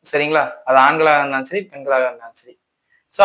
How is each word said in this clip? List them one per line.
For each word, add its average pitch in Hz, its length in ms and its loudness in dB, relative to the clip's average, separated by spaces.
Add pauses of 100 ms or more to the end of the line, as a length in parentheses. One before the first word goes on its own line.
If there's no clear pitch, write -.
(120)
சரிங்களா? 147 300 -2 (260)
அது 131 100 2 (100)
ஆண்களாக 156 340 2
இருந்தாலும் 135 300 -6
சரி, 196 100 -6 (100)
பெண்களாக 135 360 -4
இருந்தாலும் 117 340 -14
சரி. 123 140 -20 (600)
So - 100 0